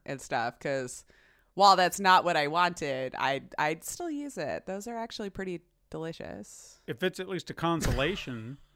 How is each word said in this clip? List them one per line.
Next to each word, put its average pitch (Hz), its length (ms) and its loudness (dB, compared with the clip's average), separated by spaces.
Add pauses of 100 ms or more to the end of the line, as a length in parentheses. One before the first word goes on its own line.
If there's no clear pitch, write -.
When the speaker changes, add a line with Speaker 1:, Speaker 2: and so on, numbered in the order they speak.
Speaker 1:
and 135 160 -8
stuff, 123 380 -4
'cause 135 440 -6 (520)
while 196 200 10
that's 175 240 4
not 185 240 8
what 170 140 4
I 147 100 4
wanted, 151 680 0
I'd, 135 420 -2
I'd 156 260 0
still 349 280 -8
use 285 260 -8
it. 160 300 -4
Those 202 200 -8
are 233 100 -8
actually 226 340 -8
pretty 185 300 -6 (280)
delicious. - 960 -10
Speaker 2:
If 135 160 -8
it's 185 180 -2
at 185 80 -8
least 180 220 -8
a - 60 -8
consolation, 139 1000 -2 (180)